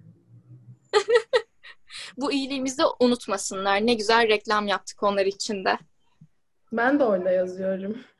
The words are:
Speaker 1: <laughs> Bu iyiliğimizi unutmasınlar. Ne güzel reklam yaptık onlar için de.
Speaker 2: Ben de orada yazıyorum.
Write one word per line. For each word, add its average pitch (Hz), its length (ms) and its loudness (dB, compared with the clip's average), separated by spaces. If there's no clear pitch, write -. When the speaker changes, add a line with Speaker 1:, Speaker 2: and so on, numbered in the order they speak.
Speaker 1:
<laughs> 440 540 2
Bu 254 140 -4
iyiliğimizi 269 500 -4
unutmasınlar. 202 880 0
Ne 240 60 4
güzel 226 340 2
reklam 208 400 0
yaptık - 360 -4
onlar 202 220 2
için 196 400 -4
de. 202 120 2
Speaker 2:
Ben 247 280 2
de 277 40 2
orada 185 280 2
yazıyorum. 190 680 -4